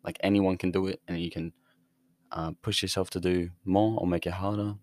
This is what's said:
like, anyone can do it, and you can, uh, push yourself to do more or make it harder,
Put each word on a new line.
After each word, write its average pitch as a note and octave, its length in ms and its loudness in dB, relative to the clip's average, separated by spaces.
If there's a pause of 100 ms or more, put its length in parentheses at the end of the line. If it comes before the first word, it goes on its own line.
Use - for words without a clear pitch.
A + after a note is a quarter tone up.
like, - 180 -10
anyone F#2+ 340 4
can F#2 160 -2
do F#2+ 160 2
it, F#2+ 220 -4
and E2+ 100 -2
you E2+ 100 -4
can, E2 220 -6 (800)
uh, D#2+ 200 -4 (100)
push - 200 0
yourself F#2+ 280 0
to F#2 100 -4
do F2+ 300 2 (160)
more G#2+ 340 4
or F2+ 80 0
make F2 180 0
it F2 80 -2
harder, G#2 500 -2